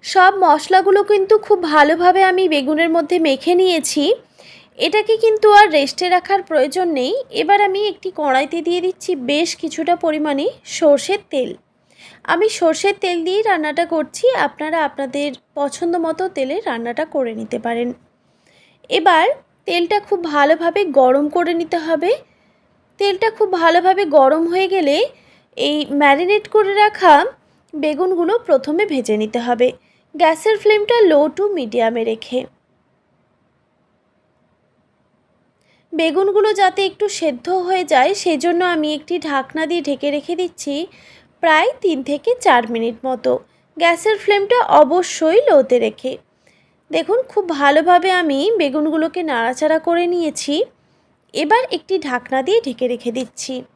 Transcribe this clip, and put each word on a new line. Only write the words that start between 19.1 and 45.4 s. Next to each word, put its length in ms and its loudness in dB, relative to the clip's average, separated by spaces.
তেলটা 300 0
খুব 120 -2
ভালোভাবে 480 2
গরম 300 2
করে 240 -2
নিতে 240 -4
হবে। 340 -2
তেলটা 380 0
খুব 120 0
ভালোভাবে 420 2
গরম 340 4
হয়ে 160 0
গেলে 280 0
এই 200 -2
ম্যারিনেট 440 2
করে 180 2
রাখা 300 4
বেগুনগুলো 600 -2
প্রথমে 380 0
ভেজে 380 -2
নিতে 240 -6
হবে 220 0
গ্যাসের 460 2
ফ্লেমটা 360 2
low 140 4
to 80 -4
মিডিয়ামে 540 -2
রেখে। 280 -6
বেগুনগুলো 600 2
যাতে 360 2
একটু 200 -6
সেদ্ধ 380 -4
হয়ে 160 0
যায়, 280 2
সেই 220 0
জন্য 180 0
আমি 220 -2
একটি 220 -8
ঢাকনা 500 -4
দিয়ে 120 -2
ঢেকে 300 -4
রেখে 240 -6
দিচ্ছি 400 -6
প্রায় 260 2
তিন 160 0
থেকে 200 -4
চার 180 4
মিনিট 320 -6
মতো, 260 -4
গ্যাসের 460 0
ফ্লেমটা 360 2
অবশ্যই 580 2